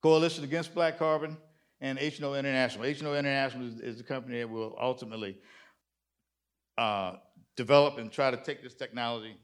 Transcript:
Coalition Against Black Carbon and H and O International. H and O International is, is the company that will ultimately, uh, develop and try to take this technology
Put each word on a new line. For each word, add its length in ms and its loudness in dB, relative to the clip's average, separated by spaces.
Coalition 400 6
Against 300 -4
Black 240 2
Carbon 380 0
and 180 -4
H 180 -2
and 80 -6
O 100 -2
International. 500 0
H 140 -2
and 80 -4
O 80 0
International 520 0
is, 120 -10
is 180 -8
the 60 -14
company 360 -6
that 100 -6
will 300 -6
ultimately, 580 -4
uh, 380 0
develop 400 6
and 140 -8
try 200 2
to 60 -4
take 260 -8
this 120 -18
technology 680 -6